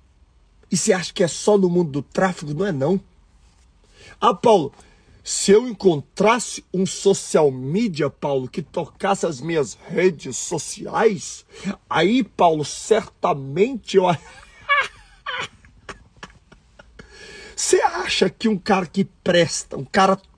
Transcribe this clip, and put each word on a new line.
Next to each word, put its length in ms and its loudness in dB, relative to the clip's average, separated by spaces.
E 60 -2
você 160 2
acha 200 -2
que 120 0
é 40 2
só 280 2
no 140 4
mundo 200 0
do 120 -4
tráfico? 500 -2
Não 140 -4
é, 60 -2
não. 280 0
Ah, 140 4
Paulo, 380 2
se 300 0
eu 160 6
encontrasse 1040 0
um 140 0
social 640 2
media, 600 -2
Paulo, 380 -4
que 140 -10
tocasse 640 -4
as 140 -6
minhas 340 -2
redes 500 -2
sociais, 1080 -4
aí, 360 2
Paulo, 400 2
certamente 1300 -2
eu 120 4
<laughs> 100 2
Você 260 2
acha 500 0
que 180 -2
um 80 0
cara 300 0
que 180 -2
presta, 720 -2
um 80 -8
cara 320 2